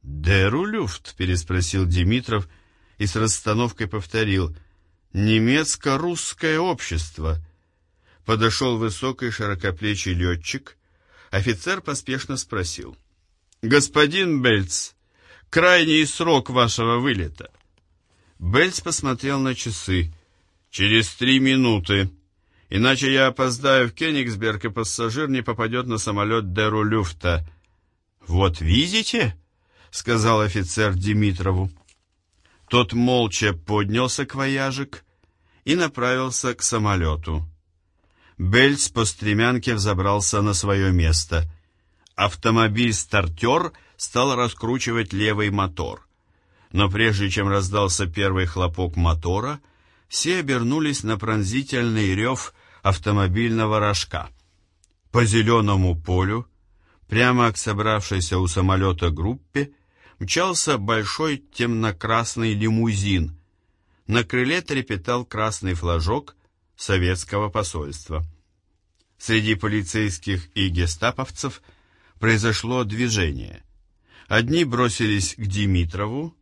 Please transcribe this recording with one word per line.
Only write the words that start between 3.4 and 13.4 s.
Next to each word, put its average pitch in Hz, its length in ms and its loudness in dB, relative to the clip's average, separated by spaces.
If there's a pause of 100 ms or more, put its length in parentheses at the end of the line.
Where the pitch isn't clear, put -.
повторил: 95 680 -2 (580)
"Немецко-русское 143 1500 0
общество". 80 800 -4 (880)
Подошел 113 520 2
высокий 117 520 -4
широкоплечий 101 840 -4
летчик. 87 640 -4 (520)
Офицер 120 520 -2
поспешно 135 560 -6
спросил: - 600 -8 (640)